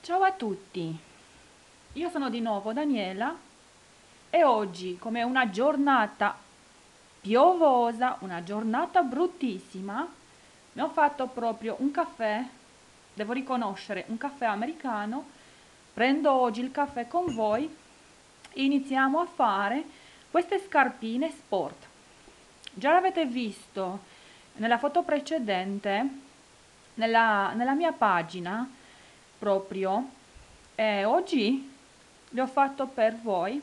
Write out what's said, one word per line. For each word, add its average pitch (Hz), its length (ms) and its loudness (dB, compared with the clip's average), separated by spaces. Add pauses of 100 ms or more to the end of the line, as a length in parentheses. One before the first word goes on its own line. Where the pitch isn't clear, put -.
Ciao 359 200 0
a 381 80 4
tutti, 185 640 -6 (960)
io 330 160 -4
sono 277 220 -4
di 233 100 -4
nuovo 214 320 -4
Daniela 240 640 -2 (920)
e 339 120 6
oggi, 185 540 0
come 233 220 -6
è - 40 0
una 247 280 2
giornata 254 840 2 (880)
piovosa, 247 1000 4
una 175 220 -8
giornata 226 600 0
bruttissima, 247 1080 -4 (640)
mi 240 80 -6
ho 302 80 0
fatto 294 380 2
proprio 226 500 -4
un 277 140 0
caffè, 240 520 -2 (720)
devo 208 180 -6
riconoscere, 240 760 -4
un 226 100 -6
caffè 269 280 -6
americano. 226 800 -4 (680)
Prendo 277 380 2
oggi 247 300 2
il 262 100 -4
caffè 285 360 -4
con 339 280 -2
voi 220 300 0 (880)
e 269 100 -2
iniziamo 269 560 2
a 349 80 0
fare 220 560 0 (480)
queste 359 340 0
scarpine 254 640 0
sport. 180 560 -6 (880)
Già 254 180 2
l'avete 359 360 4
visto 202 720 -6 (540)
nella 233 260 2
foto 294 240 2
precedente, 208 1040 -2 (880)
nella, 226 580 2
nella 247 200 0
mia 320 180 2
pagina 185 880 -2 (640)
proprio, 196 680 -2 (680)
e 208 280 0
oggi 269 640 2 (600)
le 240 120 -4
ho 262 40 2
fatto 269 400 0
per 233 300 0
voi. 226 480 -2